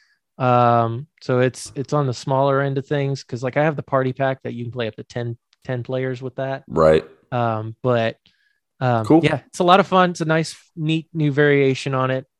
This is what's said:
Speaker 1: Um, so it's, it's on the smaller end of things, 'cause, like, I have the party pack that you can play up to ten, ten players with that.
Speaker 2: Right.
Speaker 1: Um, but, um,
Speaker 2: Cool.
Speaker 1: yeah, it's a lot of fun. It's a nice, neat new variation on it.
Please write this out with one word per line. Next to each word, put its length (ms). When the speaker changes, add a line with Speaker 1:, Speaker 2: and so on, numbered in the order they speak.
Speaker 1:
Um, 720
so 180
it's, 340
it's 200
on 120
the 80
smaller 460
end 160
of 100
things, 380
'cause, 180
like, 140
I 80
have 120
the 60
party 300
pack 300
that 100
you 120
can 80
play 160
up 80
to 80
ten, 340
ten 180
players 380
with 160
that. 320
Speaker 2:
Right. 360
Speaker 1:
Um, 500
but, 340
um, 260
Speaker 2:
Cool. 160
Speaker 1:
yeah, 240
it's 120
a 60
lot 160
of 60
fun. 240
It's 100
a 40
nice, 320
neat 360
new 200
variation 640
on 160
it. 160